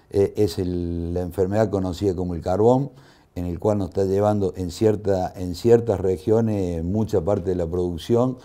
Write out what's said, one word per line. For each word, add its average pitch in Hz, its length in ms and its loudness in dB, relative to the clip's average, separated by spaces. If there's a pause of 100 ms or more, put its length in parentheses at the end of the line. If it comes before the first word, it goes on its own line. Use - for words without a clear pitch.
eh, 98 260 2
es 107 220 0
el, 87 560 -4
la 90 80 -2
enfermedad 98 480 0
conocida 92 460 -2
como 90 180 -4
el 82 80 -6
carbón, 113 480 4 (460)
en 90 100 -6
el 85 120 -4
cual 104 220 0
nos 90 100 -4
está 98 160 0
llevando 98 500 0
en 92 140 -6
cierta, 98 680 0
en 90 200 -6
ciertas 113 440 4
regiones 95 840 0
mucha 104 360 0
parte 92 300 0
de 90 60 0
la 87 100 -2
producción, 90 800 0